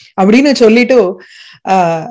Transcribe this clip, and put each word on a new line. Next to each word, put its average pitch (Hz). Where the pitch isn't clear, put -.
அப்படின்னு 247
சொல்லிட்டு, 226
அஹ், 170